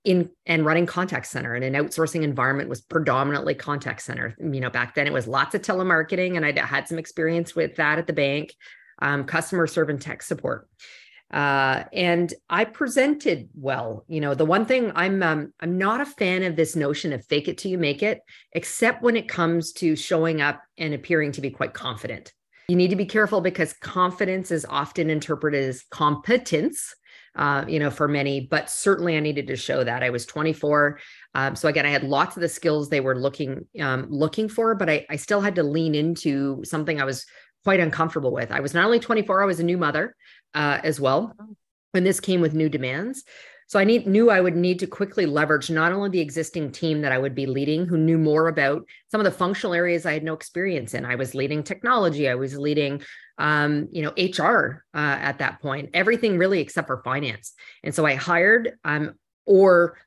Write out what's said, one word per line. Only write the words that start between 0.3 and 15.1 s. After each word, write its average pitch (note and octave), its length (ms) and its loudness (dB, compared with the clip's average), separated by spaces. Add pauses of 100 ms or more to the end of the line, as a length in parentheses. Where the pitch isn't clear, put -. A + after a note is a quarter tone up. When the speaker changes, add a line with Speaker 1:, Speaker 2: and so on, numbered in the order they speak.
Speaker 1:
and D#3+ 200 2
running E3 200 2
contact F3 400 -4
center, A#2+ 280 -6
and B2+ 100 -4
an C3 80 -2
outsourcing D#3 500 -2
environment C#3 460 -2
was - 140 -8
predominantly C#3+ 720 0
contact C#3+ 480 -6
center. B2 360 -8
You C#3 220 -4
know, B2+ 80 -4
back A#2+ 260 -4
then C#3+ 120 0
it C#3+ 80 -2
was B2 120 -2
lots C3+ 280 -2
of G3+ 80 -2
telemarketing, F3+ 720 0
and D#3 80 0
I'd C#3+ 140 0
had C3+ 280 -2
some E3 120 -6
experience E3 580 -2
with D#3+ 200 -2
that D3+ 220 2
at E3 80 -4
the E3+ 60 -4
bank, D3 420 -2 (460)
um, C#3+ 240 -2
customer E3 420 0
serve D#3+ 220 0
and C#3+ 120 -4
tech - 220 -12
support. - 460 -6 (640)
Uh, C#3 600 0
and F3 420 0 (160)
I G3+ 160 2
presented B3+ 880 0
well. B2 520 -6
You D#3+ 140 -4
know, C#3+ 140 0
the D3 100 2
one G3 220 2
thing B3 280 0
I'm, F#3+ 280 0